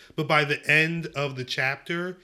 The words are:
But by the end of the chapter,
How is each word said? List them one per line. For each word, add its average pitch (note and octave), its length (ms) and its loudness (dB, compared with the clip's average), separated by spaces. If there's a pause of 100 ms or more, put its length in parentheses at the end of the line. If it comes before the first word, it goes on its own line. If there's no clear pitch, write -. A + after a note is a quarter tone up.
(160)
But D3+ 120 -2
by D3+ 160 4
the C#3+ 260 -2
end D#3+ 360 4 (100)
of C#3 200 -2
the B2+ 100 -6
chapter, E3+ 800 -4